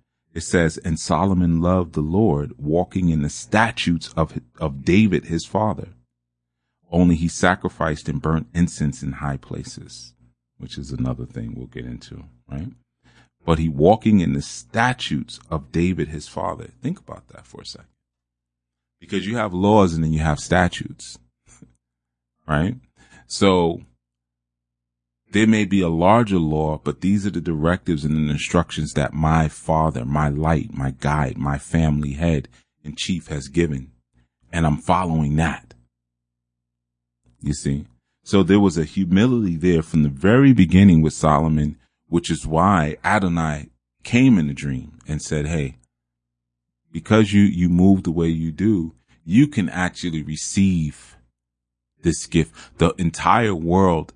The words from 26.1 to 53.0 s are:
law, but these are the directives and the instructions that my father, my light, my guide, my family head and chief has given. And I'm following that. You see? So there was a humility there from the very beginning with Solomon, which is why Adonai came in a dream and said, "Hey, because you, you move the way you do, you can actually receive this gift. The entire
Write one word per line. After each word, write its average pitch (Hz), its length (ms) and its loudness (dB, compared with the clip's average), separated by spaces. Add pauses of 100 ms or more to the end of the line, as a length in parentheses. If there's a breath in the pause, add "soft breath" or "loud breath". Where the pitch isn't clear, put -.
law, 78 460 -2
but 73 180 -6
these 98 240 0
are 101 60 -4
the 85 100 -6
directives 80 640 -2
and 76 100 -2
the 76 160 0
instructions 78 600 -2
that 71 200 -2
my 78 340 2
father, 78 580 -2
my 73 240 -2
light, 78 440 -2
my 67 180 -6
guide, 71 460 -4
my 71 200 -4
family 73 560 -2
head 76 340 -2 (360 soft breath)
and 73 140 -14
chief 87 300 -6
has 71 200 -8
given. 69 440 -2 (600)
And 82 160 0
I'm 73 100 0
following 80 600 0
that. 80 360 -4 (1700)
You 73 120 -4
see? 71 340 -4 (360)
So 98 200 2
there 98 160 4
was 90 180 2
a 80 80 0
humility 95 720 0
there 85 240 2
from 78 220 0
the 73 60 0
very 113 440 6
beginning 90 480 8
with 76 120 0
Solomon, 76 640 0 (300)
which 85 220 -2
is 80 180 -4
why 80 560 2
Adonai 85 640 -2 (340)
came 123 340 4
in 76 120 0
a 69 40 -6
dream 67 540 -8
and 76 140 -6
said, 76 260 -4
"Hey, 73 300 -4 (1160)
because 104 420 2
you, 101 80 6
you 87 280 4
move 92 340 4
the 87 80 -2
way 82 160 0
you 82 240 -2
do, 87 420 -2 (320)
you 117 220 4
can 107 200 -2
actually 87 540 -6
receive 78 960 -2 (840)
this - 260 -4
gift. 80 260 0 (240 loud breath)
The 85 200 2
entire 92 580 0